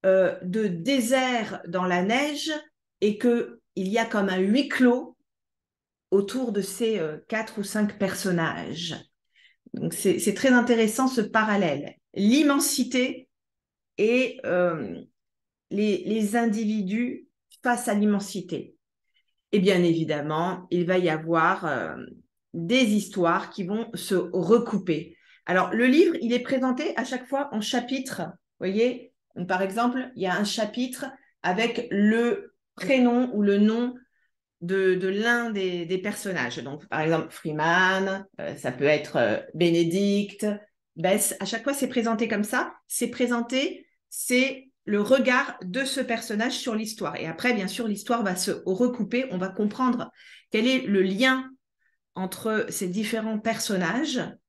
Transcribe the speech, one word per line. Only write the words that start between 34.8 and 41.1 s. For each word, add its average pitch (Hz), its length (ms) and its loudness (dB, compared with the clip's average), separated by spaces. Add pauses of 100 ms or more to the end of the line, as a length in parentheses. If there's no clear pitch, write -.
de 185 100 -2
l'un 233 440 0
des, 185 360 -4
des 185 120 -2
personnages. 185 600 -4
Donc, 139 300 -12
par 156 140 -2
exemple, 160 280 2
Freeman, 185 960 0 (140)
euh, - 160 -8
ça 127 160 -6
peut 139 140 -2
être, 147 320 2
euh, 110 180 2 (180)
Bénédicte, 180 920 2 (480)
Bess. 185 420 0